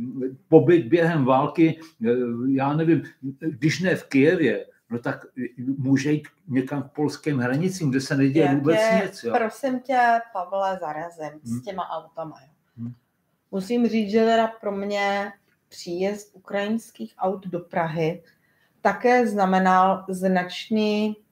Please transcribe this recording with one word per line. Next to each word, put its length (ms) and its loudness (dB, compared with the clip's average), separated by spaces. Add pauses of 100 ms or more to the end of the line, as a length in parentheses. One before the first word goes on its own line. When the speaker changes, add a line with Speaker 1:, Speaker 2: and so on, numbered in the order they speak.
(480)
Speaker 1:
pobyt 400 6
během 380 2
války, 540 2 (260)
eh, 20 2 (420)
já 240 0
nevím, 300 2 (360)
když 420 -2
ne 140 0
v 80 -10
Kyjevě, 640 2 (240)
no 100 -6
tak 260 -8 (520)
může 340 2
jít 160 -4 (200)
někam 360 -2
k 80 -14
polským 460 -4
hranicím, 520 -2
kde 120 0
se 160 -4
neděje 280 4
Speaker 2:
Já 80 4
Speaker 1:
vůbec 260 2
Speaker 2:
tě, 260 4
Speaker 1:
nic, 180 -12
jo." 140 -4
Speaker 2:
prosím 420 -4
tě, 200 -2 (340)
Pavle, 480 -4
zarazím 600 -10
s 80 -10
Speaker 1:
Hmm. 100 -6
Speaker 2:
těma 280 -10
autama, 520 -12
jo. 80 -20 (280)
Speaker 1:
Hmm. 160 -12 (580)
Speaker 2:
Musím 360 -2
říct, 240 -2
že 140 2
teda 220 2 (140)
pro 100 -4
mě 600 -2 (380)
příjezd 680 -6
ukrajinských 840 -6
aut 280 -4
do 120 -6
Prahy 640 -4 (580)
také 460 2
znamenal 840 2
značný 1040 -2 (160)